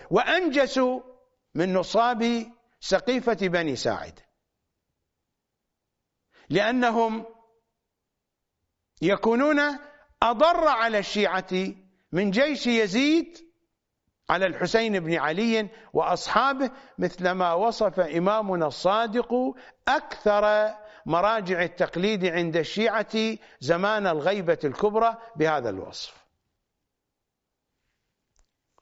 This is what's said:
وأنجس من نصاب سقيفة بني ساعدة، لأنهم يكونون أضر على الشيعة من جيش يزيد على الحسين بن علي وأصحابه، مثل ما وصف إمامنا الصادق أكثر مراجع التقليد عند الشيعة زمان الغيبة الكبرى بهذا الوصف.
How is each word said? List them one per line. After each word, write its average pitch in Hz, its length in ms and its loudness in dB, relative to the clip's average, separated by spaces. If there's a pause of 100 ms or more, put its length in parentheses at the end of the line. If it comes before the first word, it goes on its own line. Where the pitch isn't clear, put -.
(100)
وأنجس 269 680 2 (760)
من 185 200 0
نصاب 226 800 0 (280)
سقيفة 196 680 0
بني 165 280 -2
ساعدة، 85 460 -6 (2250)
لأنهم 226 800 0 (1800)
يكونون 233 580 2 (600)
أضر 302 460 4
على 226 300 2
الشيعة 185 540 -2 (600)
من 196 180 0
جيش 262 360 0
يزيد 240 840 0 (800)
على 180 160 2
الحسين 202 540 0
بن 165 140 -2
علي 202 540 0 (240)
وأصحابه، 233 800 0 (280)
مثل 180 320 -2
ما 180 220 0
وصف 196 480 0
إمامنا 180 640 0
الصادق 233 880 0 (340)
أكثر 214 840 2 (320)
مراجع 180 560 0
التقليد 180 640 -2
عند 170 320 -2
الشيعة 220 840 -2 (220)
زمان 196 460 0
الغيبة 170 580 0
الكبرى 214 520 0 (200)
بهذا 151 340 0
الوصف. - 540 -12 (2500)